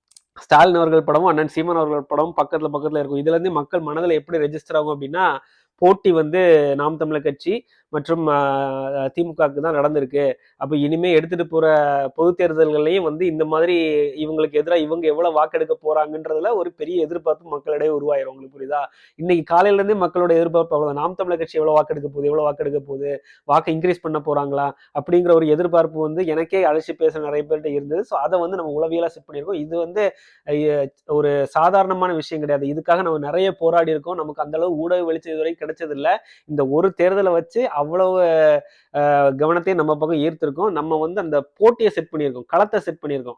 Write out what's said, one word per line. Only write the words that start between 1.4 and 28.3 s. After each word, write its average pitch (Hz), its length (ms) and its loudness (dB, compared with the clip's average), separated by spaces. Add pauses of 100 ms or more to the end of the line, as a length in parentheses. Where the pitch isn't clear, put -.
சீமான் 170 280 -2
அவர்கள் 151 260 0
படமும் 151 340 -2
பக்கத்துல 151 400 -2
பக்கத்துல 151 220 -4
இருக்கும். 143 200 -4
இதுல 143 100 -4
இருந்து 170 220 0
மக்கள் 160 320 -4
மனதுல 160 300 -2
எப்படி 156 260 -2
ரெஜிஸ்டர் 151 380 -4
ஆகும் 151 240 -2
அப்படின்னா, 147 380 -2 (400)
போட்டி 196 340 4
வந்து 160 640 4
நாம் 151 200 -2
தமிழர் 151 260 -4
கட்சி 160 420 -4 (240)
மற்றும், 160 380 -2
அ, 147 80 2 (840)
திமுகவுக்கு 151 400 -2
தான் 160 140 -2
நடந்திருக்கு. 143 580 0 (240)
அப்ப 143 200 -4
இனிமே 160 360 0
எடுத்துட்டு 170 340 0
போற 160 200 0 (480)
பொது 170 240 2
தேர்தல்கள்லயும் 160 640 2
வந்து 160 240 -2
இந்த 160 180 -2
மாதிரி 160 320 0 (500)
இவங்களுக்கு 156 260 -2
எதிரா 151 220 0
இவங்க 160 320 0
எவ்வளவு 156 380 2
வாக்கெடுக்க 160 260 -2 (120)
போறாங்கன்றதுல 156 720 -2
ஒரு 175 180 -4
பெரிய 165 300 -4
எதிர்பார்ப்பு 165 460 -4
மக்களிடையே 151 440 -2
உருவாயிரும். 143 320 -2
உங்களுக்கு 135 340 -16
புரியுதா? 139 260 -6 (300)
இன்னைக்கு 170 300 0 (100)
காலையில 196 280 4
இருந்தே 196 240 0
மக்களோட 175 240 0
எதிர்பார்ப்பு 165 460 2
அவ்வளவுதான். 147 280 -2
நாம் 180 100 -4
தமிழர் 180 240 -4
கட்சி 160 200 -6
எவ்வளவு 151 220 4
வாக்கெடுக்க 151 260 -4
போகுது, 143 220 -4
எவ்வளவு 151 200 0
வாக்கெடுக்க 143 300 -4
போகுது, 139 440 -8 (220)
வாக்கை 160 320 2
இன்க்ரீஸ் 175 260 -2
பண்ண 156 160 -4
போறாங்களா 143 520 -2 (300)
அப்படிங்கிற 175 320 2
ஒரு 160 160 4
எதிர்பார்ப்பு 160 520 2
வந்து 160 260 -4
எனக்கே 165 380 -2
அழைச்சு 156 320 0
பேச 156 220 0
நிறைய 147 300 -4
பேர்கிட்ட 151 180 -4
இருந்தது. 143 380 -4
So 185 140 -6
அதை 160 220 0